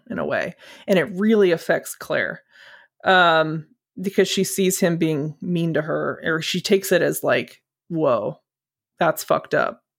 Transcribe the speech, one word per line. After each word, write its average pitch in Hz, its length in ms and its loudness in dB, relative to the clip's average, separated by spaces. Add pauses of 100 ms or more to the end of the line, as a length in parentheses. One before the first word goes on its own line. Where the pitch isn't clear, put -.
in 190 80 -8
a - 80 -4
way. 110 300 -4 (320)
And 196 100 4
it 139 140 0
really 202 400 4
affects 165 440 -2
Claire, 143 460 -6 (640)
um, 160 640 2 (340)
because 190 260 2
she 190 160 0
sees 185 360 0
him 170 180 2
being 156 440 -2
mean 170 340 -2
to 151 80 2
her, 151 400 -4
or 160 180 -2
she 180 200 -4
takes 196 300 0
it 175 120 4
as, - 200 -2
like, 127 380 -2 (280)
"Whoa, 139 500 -2 (600)
that's 165 260 0
fucked - 280 -2
up." - 300 -2 (160)